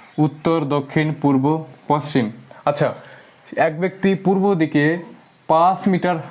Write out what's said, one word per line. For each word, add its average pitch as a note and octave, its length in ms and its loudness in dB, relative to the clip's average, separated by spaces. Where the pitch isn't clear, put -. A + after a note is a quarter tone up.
উত্তর, E3 320 -2
দক্ষিণ, D3+ 320 -2
পূর্ব, C3+ 240 2
পশ্চিম। D3 380 0
আচ্ছা, D3 180 0
এক D#3+ 140 -4
ব্যক্তি F#3 280 -2
পূর্ব F#3+ 180 2
দিকে D3 220 0
পাঁচ F3+ 280 4
মিটার F3+ 260 0